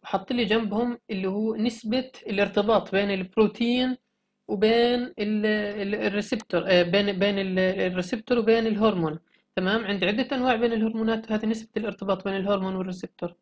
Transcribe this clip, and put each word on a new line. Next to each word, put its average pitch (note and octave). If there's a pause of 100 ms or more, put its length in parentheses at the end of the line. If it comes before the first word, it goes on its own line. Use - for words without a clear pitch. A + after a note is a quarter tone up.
وحط -
لي A#3+
جنبهم A3+ (120)
اللي F#3+
هو G#3+
نسبة A#3 (160)
الارتباط G3+
بين G3+
البروتين A#3 (500)
وبين A#3
ال-، G#3 (360)
ال-، G3+
الريسبتور، G#3
آه، F3+
بين، G3
بين G3
ال-، F#3+
الريسبتور F#3
وبين A3+
الهرمون. G3 (360)
تمام؟ G3+
عندي F#3+
عدة A#3+
أنواع B3+
بين A#3
الهرمونات، A3
وهذه G#3+
نسبة A3
الارتباط G3
بين G3
الهرمون F#3+
والريسبتور. F3+